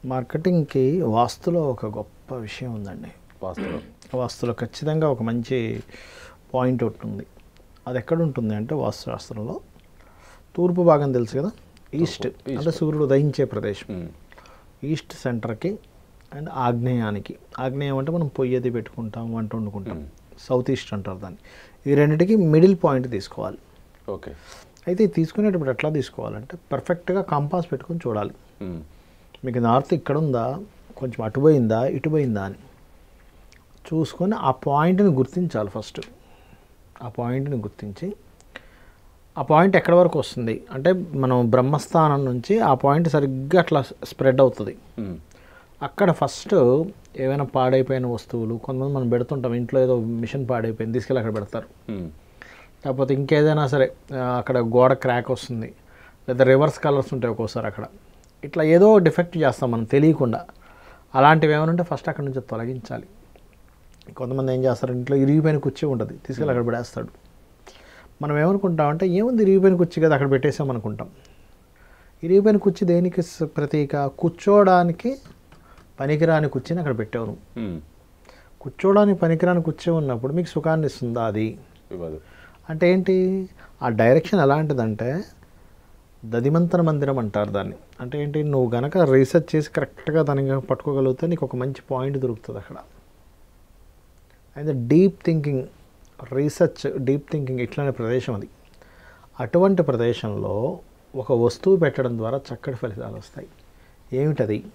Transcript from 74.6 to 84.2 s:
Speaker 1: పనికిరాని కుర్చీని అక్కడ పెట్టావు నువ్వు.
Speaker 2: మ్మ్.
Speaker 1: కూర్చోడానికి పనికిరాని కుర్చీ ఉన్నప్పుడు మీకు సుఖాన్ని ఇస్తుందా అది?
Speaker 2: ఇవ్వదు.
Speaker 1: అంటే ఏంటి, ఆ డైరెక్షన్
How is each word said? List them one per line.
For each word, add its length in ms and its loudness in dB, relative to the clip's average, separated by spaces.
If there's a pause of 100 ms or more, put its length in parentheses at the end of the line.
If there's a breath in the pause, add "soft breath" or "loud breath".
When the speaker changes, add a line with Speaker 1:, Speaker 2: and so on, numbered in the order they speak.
Speaker 1:
పనికిరాని 480 2
కుర్చీని 320 -4
అక్కడ 180 -2
పెట్టావు 280 -6
నువ్వు. 340 -12
Speaker 2:
మ్మ్. 200 -6 (800 soft breath)
Speaker 1:
కూర్చోడానికి 600 2
పనికిరాని 420 2
కుర్చీ 300 -2
ఉన్నప్పుడు 400 -2
మీకు 160 -2
సుఖాన్ని 380 0
ఇస్తుందా 380 -4
అది? 340 -4 (340)
Speaker 2:
ఇవ్వదు. 280 -10 (500 soft breath)
Speaker 1:
అంటే 220 2
ఏంటి, 560 0 (340 loud breath)
ఆ 60 -2
డైరెక్షన్ 520 4